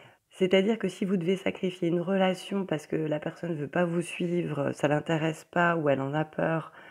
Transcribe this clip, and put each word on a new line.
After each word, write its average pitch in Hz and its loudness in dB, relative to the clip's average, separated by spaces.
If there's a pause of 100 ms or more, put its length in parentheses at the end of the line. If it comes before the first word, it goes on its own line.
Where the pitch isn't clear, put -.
(300)
C'est-à-dire 190 2
que 190 -2
si - -6
vous 190 2
devez 175 0
sacrifier 180 -2
une 170 2
relation 190 0
parce - -4
que - -4
la 156 -2
personne - -6
veut 143 -4
pas 180 0
vous 170 0
suivre, 160 -2
ça - 0
l'intéresse 156 0
pas 170 2
ou 147 2
elle 135 2
en 135 -2
a 156 0
peur, 160 -2 (180)